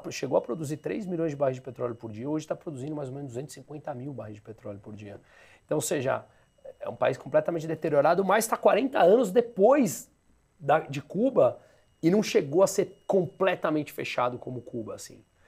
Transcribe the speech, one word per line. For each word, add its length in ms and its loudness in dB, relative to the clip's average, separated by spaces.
chegou 260 -2
a 40 2
produzir 360 -6
três 300 -6
milhões 240 -4
de 40 -8
barris 200 -2
de 60 -12
petróleo 340 -8
por 160 -14
dia, 180 -10
hoje 160 -4
tá 100 -6
produzindo 400 -10
mais 140 -8
ou 60 -12
menos 160 -12
duzentos 240 -12
e 40 -18
cinquenta 360 -14
mil 180 -10
barris 220 -12
de 60 -20
petróleo 380 -14
por 140 -18
dia. 260 -16
Então, 120 -2
ou 40 0
seja, 440 -2
é 80 -8
um 60 -8
país 200 0
completamente 500 -2
deteriorado, 600 2
mas 200 2
tá 120 -2
quarenta 420 4
anos 320 6
depois 800 4
da, 220 2
de 200 -8
Cuba 560 2
e 100 4
não 100 4
chegou 420 2
a 40 6
ser 400 -2
completamente 840 0
fechado 440 -4
como 220 -10
Cuba, 340 -10
assim. 300 -18